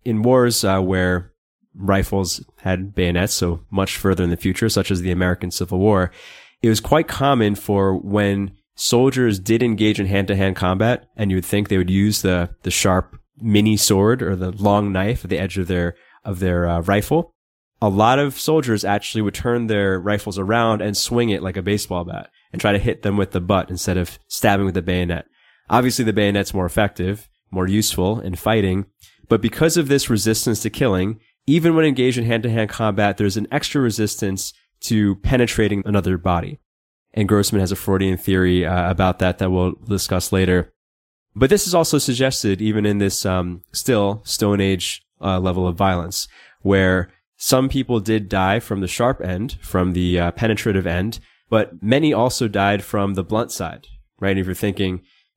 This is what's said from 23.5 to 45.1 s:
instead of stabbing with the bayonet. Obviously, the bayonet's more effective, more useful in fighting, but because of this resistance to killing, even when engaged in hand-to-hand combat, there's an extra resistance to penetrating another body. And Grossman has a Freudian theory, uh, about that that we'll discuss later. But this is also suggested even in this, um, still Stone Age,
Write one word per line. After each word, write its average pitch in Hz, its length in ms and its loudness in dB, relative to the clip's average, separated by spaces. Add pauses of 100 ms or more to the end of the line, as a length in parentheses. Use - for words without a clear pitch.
instead 90 300 -4
of 87 200 -4 (100)
stabbing 101 360 0
with 92 100 -2
the 92 60 -2
bayonet. 87 460 -2 (420)
Obviously, 123 360 2
the 110 100 0
bayonet's 101 400 0
more 92 100 0
effective, 98 640 -4 (220)
more 92 180 -2
useful 104 520 0
in 90 140 -8
fighting, 98 520 0 (420)
but 110 140 2
because 156 340 0
of 151 120 2
this 139 200 0
resistance 110 540 0
to 113 80 -4
killing, 104 500 0 (260)
even 165 280 4
when 160 100 4
engaged 127 320 2
in 117 80 0
hand-to-hand 113 460 0
combat, 101 480 0
there's 101 180 0
an 104 140 -4
extra 147 300 -2
resistance 104 760 -2 (260)
to 104 360 2
penetrating 110 680 0
another 95 320 0
body. 85 420 -2 (540)
And 104 160 0
Grossman 101 320 2
has 92 120 0
a 95 40 -2
Freudian 95 400 0
theory, 90 480 2
uh, 87 260 0
about 92 280 0
that 90 200 0
that 92 120 -2
we'll 90 220 0
discuss - 600 -4
later. 90 400 2 (600)
But 131 160 2
this 202 160 4
is 175 80 -2
also 160 240 2
suggested 123 640 0
even 107 240 0
in 101 120 2
this, 98 280 0
um, 90 360 -2 (100)
still 107 520 0
Stone 101 380 0
Age, 98 400 -2 (180)